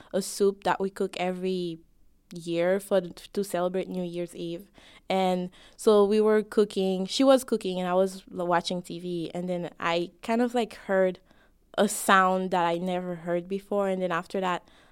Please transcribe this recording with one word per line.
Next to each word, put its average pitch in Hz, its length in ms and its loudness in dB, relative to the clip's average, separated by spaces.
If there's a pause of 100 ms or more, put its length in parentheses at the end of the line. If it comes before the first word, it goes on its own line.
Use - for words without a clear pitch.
(120)
a 190 80 0
soup 196 440 0
that 175 140 2
we 196 120 -2
cook 196 280 -6
every 180 600 -4 (560)
year 170 440 0
for 190 220 0
the, 175 100 -4 (220)
to 202 100 -2
celebrate 180 460 -2
New 185 140 -6
Year's 175 340 -8
Eve. 175 340 -10 (380)
And 185 400 0 (280)
so 208 280 6
we 214 160 4
were 214 220 4
cooking, 190 640 0
she - 180 0
was 269 180 8
cooking, 185 380 -4
and 180 80 -2
I 180 60 0
was 190 300 2 (140)
l-, 175 80 -4
watching 175 360 0
T 170 160 -12
V, 175 360 -6
and 180 140 -6
then 175 220 -4 (100)
I 175 300 -2 (100)
kind 233 220 0
of, 240 120 -2
like, 240 200 -2
heard 190 440 0 (580)
a 202 120 4
sound 185 640 2
that 175 120 2
I 170 120 2
never 180 400 -4
heard 175 320 -4
before, 196 400 -2
and 185 140 -2
then 180 100 -2
after 180 280 -4
that, 180 280 -4 (240)